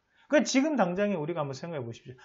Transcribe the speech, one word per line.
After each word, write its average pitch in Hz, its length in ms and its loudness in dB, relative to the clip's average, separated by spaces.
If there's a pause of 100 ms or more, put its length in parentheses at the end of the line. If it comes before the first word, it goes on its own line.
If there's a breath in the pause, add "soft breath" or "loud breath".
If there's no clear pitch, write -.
(280 soft breath)
그러니까 - 180 4
지금 285 300 2
당장에 196 400 2
우리가 165 240 -4
한번 139 140 -4
생각해 151 320 -8
보십시오. 123 280 -14 (120 loud breath)